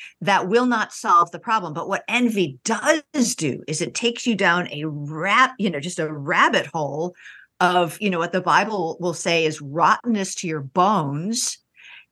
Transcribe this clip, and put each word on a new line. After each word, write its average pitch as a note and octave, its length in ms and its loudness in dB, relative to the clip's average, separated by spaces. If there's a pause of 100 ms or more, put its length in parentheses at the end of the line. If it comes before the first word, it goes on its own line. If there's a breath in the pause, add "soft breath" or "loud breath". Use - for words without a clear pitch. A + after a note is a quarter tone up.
(200 loud breath)
That F#3+ 260 2
will A#3 200 4
not A3+ 260 -2
solve - 400 2
the E3 80 -12
problem. G3 320 -2
But E3 160 -8
what F#3+ 180 -4
envy G3+ 560 0
does C4 720 0
do C#3+ 320 -4
is D3+ 140 -4
it E3 140 -4
takes A#3+ 300 -2
you A#3 120 2
down F3 340 2
a D3 140 -8
rab-, D#3+ 720 0
you G#3 100 0
know, D3+ 120 -2
just F3 180 -6
a D#3 140 -4
rabbit E3 540 2
hole D#3 500 -4 (420 loud breath)
of, F3+ 420 2
you G#3 80 0
know, F3 120 0
what E3+ 100 -2
the - 100 0
Bible F3 600 2
will E3+ 140 -2
say E3+ 320 2
is D3+ 140 -4
rottenness F3+ 760 0
to - 100 -6
your D#3 140 -4
bones, F3+ 960 0 (540 loud breath)